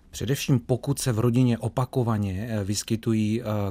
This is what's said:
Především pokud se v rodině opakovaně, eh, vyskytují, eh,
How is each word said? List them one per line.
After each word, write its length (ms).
Především 500
pokud 380
se 140
v 60
rodině 400
opakovaně, 920
eh, 140
vyskytují, 800
eh, 20